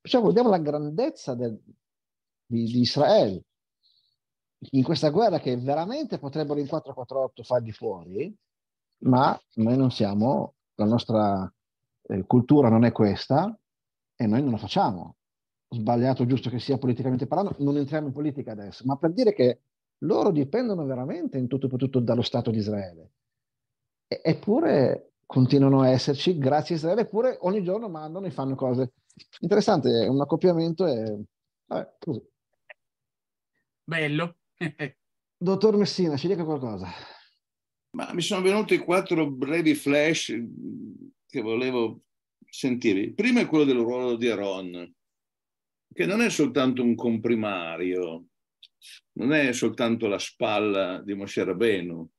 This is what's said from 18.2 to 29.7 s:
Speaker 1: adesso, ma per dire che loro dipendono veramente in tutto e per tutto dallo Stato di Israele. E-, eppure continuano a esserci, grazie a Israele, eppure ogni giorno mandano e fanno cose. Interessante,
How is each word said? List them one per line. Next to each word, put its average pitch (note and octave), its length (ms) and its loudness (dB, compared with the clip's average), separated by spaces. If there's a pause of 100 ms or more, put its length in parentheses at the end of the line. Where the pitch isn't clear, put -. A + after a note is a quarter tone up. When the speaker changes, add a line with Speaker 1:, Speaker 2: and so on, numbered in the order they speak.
Speaker 1:
adesso, G#2 320 -4
ma C3+ 120 4
per E3 160 0
dire G#3+ 200 2
che B2 280 2 (420)
loro F#3+ 300 2
dipendono E3+ 540 0
veramente C#3+ 520 -6
in B2+ 80 -2
tutto C3+ 200 -4
e - 20 0
per B2+ 100 -4
tutto C3+ 220 0
dallo A#2 220 0
Stato A#2+ 280 -2
di A2 80 0
Israele. G2 540 -6 (960)
E-, - 160 -8
eppure G3+ 880 2 (120)
continuano C3+ 580 4
a B2+ 80 6
esserci, C#3 460 0
grazie D3 380 0
a D#3+ 40 -4
Israele, F3 240 0
eppure A3+ 400 -2
ogni G3 200 0
giorno G3+ 260 -4
mandano D#3+ 380 -10
e D#3+ 60 -6
fanno C3+ 240 -4
cose. B2+ 380 -2 (460)
Interessante, D#3+ 640 2